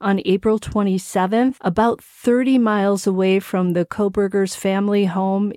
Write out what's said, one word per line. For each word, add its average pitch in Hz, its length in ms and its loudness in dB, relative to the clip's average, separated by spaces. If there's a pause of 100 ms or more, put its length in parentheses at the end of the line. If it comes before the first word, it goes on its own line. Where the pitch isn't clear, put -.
on 196 240 0
April 214 340 0
twenty-seventh, 202 1000 -2
about 220 420 0
thirty 254 540 0
miles 202 500 2
away 190 320 2
from 185 360 -2
the 175 100 0
Koberger's 196 720 -2
family 202 500 0
home 190 520 -2